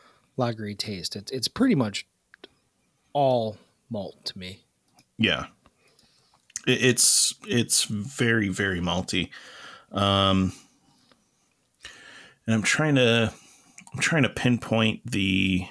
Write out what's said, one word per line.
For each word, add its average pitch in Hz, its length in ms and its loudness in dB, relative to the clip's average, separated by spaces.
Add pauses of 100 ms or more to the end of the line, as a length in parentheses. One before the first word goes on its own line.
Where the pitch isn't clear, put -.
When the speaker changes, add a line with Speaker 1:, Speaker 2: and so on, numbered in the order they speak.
(380)
Speaker 1:
lagery 110 400 -4
taste. - 380 -8
It's, 101 160 -14
it's 127 160 -6
pretty 247 280 2
much 110 300 -2 (1080)
all 123 440 0 (320)
malt 98 360 -10
to - 120 -12
me. 92 220 -14 (580)
Speaker 2:
Yeah. 92 280 0 (1200)
It, 113 160 0
it's, - 500 4 (140)
it's 117 380 0
very, 113 640 0
very 92 320 -2
malty. 87 480 -2 (640)
Um, 98 580 2 (1900)
and 113 80 0
I'm 107 100 2
trying 151 320 2
to, 117 380 4 (600)
I'm 123 60 -8
trying 156 240 2
to 110 60 2
pinpoint 113 800 0
the, 95 600 0